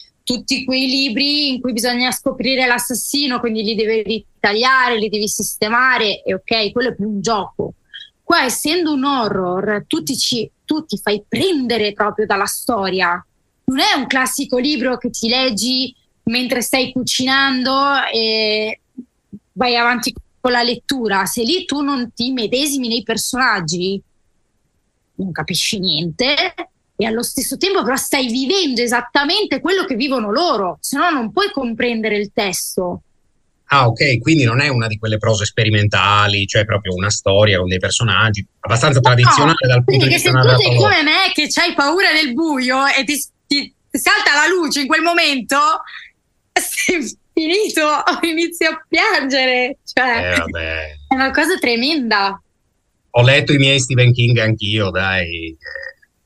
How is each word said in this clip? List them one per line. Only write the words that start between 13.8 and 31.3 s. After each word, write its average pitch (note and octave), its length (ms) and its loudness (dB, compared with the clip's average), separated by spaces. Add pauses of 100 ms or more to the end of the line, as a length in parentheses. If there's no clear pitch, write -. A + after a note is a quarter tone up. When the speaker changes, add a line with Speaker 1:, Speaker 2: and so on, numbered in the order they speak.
Speaker 1:
un B3+ 100 -4
classico C4 500 -2
libro B3+ 400 -2
che B3 140 -6
ti - 180 -6
leggi B3+ 680 -2 (280)
mentre B3 380 -2
stai B3+ 300 -2
cucinando C4 840 0 (380)
e A3 680 -2 (760)
vai A#3+ 220 0
avanti A#3+ 380 0 (260)
con B3+ 140 0
la A#3+ 100 2
lettura. A#3+ 640 -2
Se - 180 -4
lì D#4+ 220 -2
tu C#4+ 160 -4
non C4+ 320 -4
ti B3 180 -4
medesimi C4 560 -2
nei A#3 160 -2
personaggi, G3 1000 -2 (1120)
non F#3+ 160 -6
capisci D#3+ 480 -4
niente, F#3 760 -2 (420)
e G#3 100 -2
allo A3+ 180 -2
stesso - 340 -6
tempo F4+ 260 0
però A#3+ 120 -2
stai C4 320 -2
vivendo C4 540 0
esattamente C#4+ 800 0
quello F4+ 260 0
che C4 100 -4
vivono A#3 360 -2
loro, G#3 500 0
se - 160 -6
no E4+ 120 2
non B3 220 -2